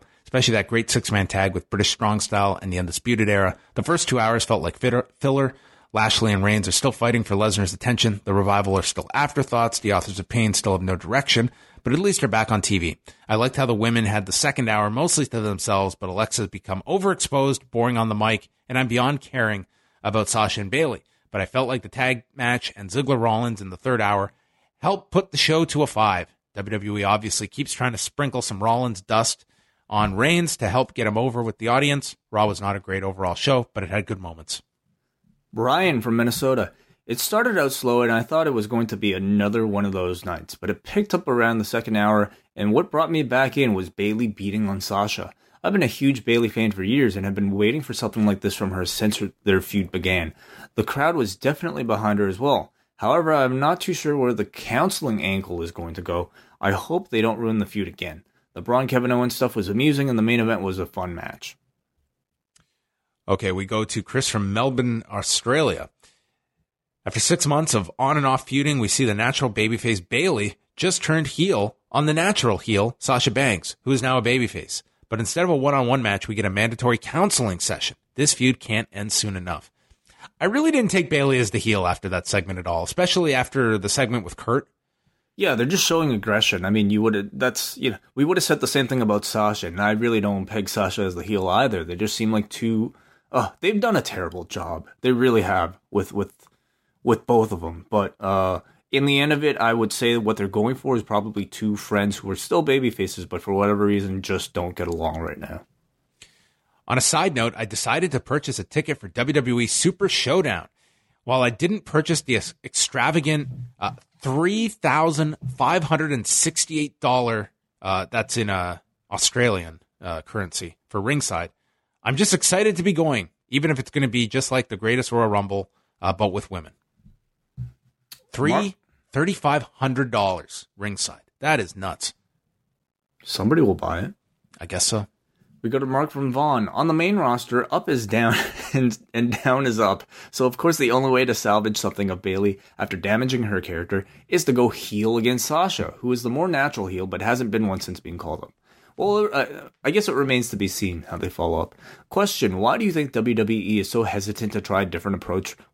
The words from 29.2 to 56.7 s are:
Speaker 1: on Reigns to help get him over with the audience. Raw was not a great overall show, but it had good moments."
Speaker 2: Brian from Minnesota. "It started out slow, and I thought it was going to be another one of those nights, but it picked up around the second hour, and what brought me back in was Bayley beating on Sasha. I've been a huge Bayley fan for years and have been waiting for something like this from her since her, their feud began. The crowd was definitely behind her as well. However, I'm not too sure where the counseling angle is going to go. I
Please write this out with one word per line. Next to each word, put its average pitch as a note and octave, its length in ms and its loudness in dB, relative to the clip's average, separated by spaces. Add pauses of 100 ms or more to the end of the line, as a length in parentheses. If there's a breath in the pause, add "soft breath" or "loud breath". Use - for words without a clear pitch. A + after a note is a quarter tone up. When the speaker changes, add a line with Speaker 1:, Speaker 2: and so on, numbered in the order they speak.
Speaker 1:
on G#2 280 2
Reigns E3 420 2
to A2 100 0
help B2 240 0
get A#2 140 -2
him G#2+ 100 0
over A#2+ 260 0
with A2+ 140 -4
the A2 120 -4
audience. C#3 480 0 (140)
Raw G#2+ 160 4
was G2 140 -2
not G2+ 160 -2
a G2 40 -6
great F#2+ 220 -4
overall F#2+ 320 -2
show, C3 380 0
but G#2 100 -6
it F#2 60 -6
had G2 160 -2
good G#2 160 -8
moments." E2 420 -12 (880)
Speaker 2:
Brian C3 500 2
from A2+ 140 0
Minnesota. A#2+ 560 0 (340 soft breath)
"It A#2+ 120 -6
started A#3 380 0
out C#3 160 2
slow, A#2+ 300 2
and A#2 100 2
I A2+ 100 2
thought D#3+ 240 2
it C#3+ 80 0
was G#2+ 120 0
going A#2 220 0
to A2 80 -6
be G2+ 180 0
another G#2 520 2
one G2+ 200 0
of G2 60 -2
those F2+ 320 -4
nights, E2+ 300 -10
but - 140 -8
it - 140 -4
picked G3+ 320 -2
up F3+ 140 -2
around A#2 300 4
the G#2+ 60 0
second A2+ 320 -2
hour, G#2 340 4 (240 soft breath)
and G#2 180 0
what C#3+ 180 2
brought D#3 200 2
me D#3+ 120 2
back B2+ 340 2
in C3 160 4
was F#2 160 -2
Bayley G#2+ 380 -2
beating G2+ 420 -2
on G2 120 -4
Sasha. G2+ 520 -2 (300 soft breath)
I've F#3 100 0
been G3 100 4
a C#3 40 4
huge C3 380 0
Bayley A#2 240 4
fan A2+ 240 0
for F#2+ 100 -6
years A2+ 340 2
and F#2+ 80 -4
have G2 100 -2
been G2 180 0
waiting G#2+ 280 2
for C3+ 140 -10
something G#2+ 320 0
like G2+ 140 2
this G2+ 140 -2
from F#2+ 180 -4
her F#2 120 -2
since G#2 340 -2
her, G2+ 140 -6 (120)
their F#2+ 180 4
feud F#2+ 280 -2
began. F2+ 440 -2 (400 loud breath)
The A2 100 0
crowd D#3+ 320 0
was G#2+ 200 -2
definitely D3 480 -4
behind G#2+ 340 0
her G2+ 100 2
as F#2+ 100 -4
well. B2 340 0 (240)
However, D#3 360 2
I'm C3 260 2
not D#3 220 0
too F#3 140 -2
sure D3 220 -2
where B2 180 2
the G#2 100 -2
counseling C3 800 -2
angle F#2+ 400 -4
is E2+ 100 -6
going E2+ 220 -10
to F2+ 80 -10
go. F2 280 -4 (300 soft breath)
I G2 120 2